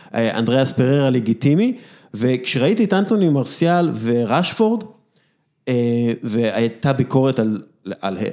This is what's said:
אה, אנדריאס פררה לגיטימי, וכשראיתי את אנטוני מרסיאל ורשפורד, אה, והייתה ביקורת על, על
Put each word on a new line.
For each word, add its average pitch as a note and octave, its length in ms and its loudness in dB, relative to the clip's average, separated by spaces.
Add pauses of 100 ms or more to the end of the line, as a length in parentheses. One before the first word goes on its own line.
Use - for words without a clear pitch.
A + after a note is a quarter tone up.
(140)
אה, A2+ 240 0
אנדריאס B2+ 340 0
פררה C3+ 380 2
לגיטימי, C#3 680 0 (380)
וכשראיתי B2+ 720 0
את F#3+ 80 0
אנטוני G3 360 2
מרסיאל E3 640 0 (100)
ורשפורד, B2+ 840 0 (840)
אה, A#2+ 440 0 (100)
והייתה A2+ 680 0
ביקורת C3+ 460 0
על, A2 240 -2 (380)
על F#2+ 180 -6 (140)